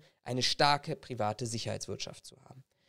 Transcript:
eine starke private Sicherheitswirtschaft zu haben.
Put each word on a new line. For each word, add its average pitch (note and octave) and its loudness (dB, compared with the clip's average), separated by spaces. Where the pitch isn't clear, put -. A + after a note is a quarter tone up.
eine B2 0
starke C#3+ 4
private A2 -2
Sicherheitswirtschaft G#2+ -6
zu - -18
haben. - -20